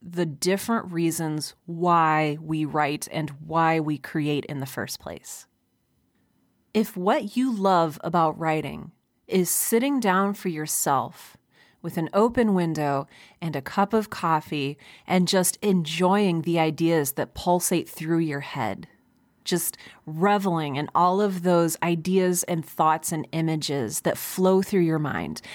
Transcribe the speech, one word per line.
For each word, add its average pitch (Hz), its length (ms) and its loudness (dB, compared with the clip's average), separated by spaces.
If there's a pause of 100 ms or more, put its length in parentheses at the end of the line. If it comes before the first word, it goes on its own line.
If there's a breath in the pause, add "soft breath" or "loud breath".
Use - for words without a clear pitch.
the 175 240 -4
different 185 640 -2
reasons 165 640 -2 (100)
why 165 760 2
we 156 240 -2
write 151 460 -2
and 156 200 -4 (140)
why 160 340 2
we 151 180 -2
create 147 480 -2
in 143 140 -8
the 135 60 -6
first - 340 -8
place. - 480 -14 (1300)
If 214 240 0
what 208 380 0
you 262 160 0
love 185 520 2
about 165 360 0
writing 156 520 -4 (360)
is 185 220 2
sitting 262 500 0
down 196 340 2
for 196 160 -6
yourself 151 880 -4 (460 soft breath)
with 170 140 -8
an 160 160 -2
open 226 400 4
window 151 520 0 (360 loud breath)
and 160 140 -4
a 139 60 -4
cup 202 320 -2
of 220 160 0
coffee 151 680 -2 (280 loud breath)
and 180 220 2
just 185 340 2
enjoying 180 800 2
the 170 160 0
ideas 160 540 2
that - 240 -6
pulsate 175 520 0
through 165 320 -2
your 151 200 -2
head, 110 480 -6 (560)
just - 340 -2 (280 loud breath)
reveling 165 720 0
in 147 180 -4
all 180 240 4
of 196 240 0
those 170 400 4
ideas 180 600 2
and 165 220 -4
thoughts 160 460 0
and 156 220 -4
images 156 680 -2
that - 160 0
flow 190 440 2
through 196 180 0
your 160 180 2
mind 90 440 -4 (140)